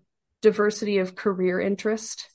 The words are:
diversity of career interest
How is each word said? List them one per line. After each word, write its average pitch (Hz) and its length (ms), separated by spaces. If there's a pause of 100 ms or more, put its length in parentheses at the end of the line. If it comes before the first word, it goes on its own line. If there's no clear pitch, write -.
(420)
diversity 208 580
of 185 160
career 185 440
interest 202 760